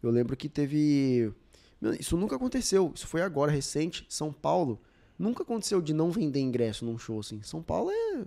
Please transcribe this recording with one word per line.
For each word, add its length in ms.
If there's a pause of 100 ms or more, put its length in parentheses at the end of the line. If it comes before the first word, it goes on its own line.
Eu 100
lembro 260
que 120
teve, 840 (480)
meu, 140
isso 220
nunca 200
aconteceu, 580
isso 140
foi 140
agora, 280
recente, 580
São 240
Paulo. 480 (380)
Nunca 240
aconteceu 400
de 100
não 200
vender 260
ingresso 460
num 120
show, 220
assim. 240
São 180
Paulo 300
é, 360